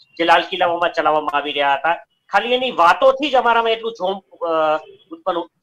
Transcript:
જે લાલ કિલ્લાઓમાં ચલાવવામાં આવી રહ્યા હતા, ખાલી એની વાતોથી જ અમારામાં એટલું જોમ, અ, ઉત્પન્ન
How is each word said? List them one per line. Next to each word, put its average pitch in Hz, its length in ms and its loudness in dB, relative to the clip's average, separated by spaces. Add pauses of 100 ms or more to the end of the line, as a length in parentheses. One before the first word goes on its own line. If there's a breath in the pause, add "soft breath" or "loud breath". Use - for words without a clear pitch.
(180)
જે 170 80 -2
લાલ 170 240 4
કિલ્લાઓમાં 175 440 0
ચલાવવામાં 151 480 0
આવી 147 100 -6
રહ્યા 139 220 0
હતા, 165 320 -2 (240)
ખાલી 226 240 0
એની 254 180 -2
વાતોથી 262 580 2
જ 254 60 2
અમારામાં 233 360 2
એટલું 226 200 -4
જોમ, 190 220 -4 (340)
અ, 156 300 0 (340)
ઉત્પન્ન 170 300 -6 (220)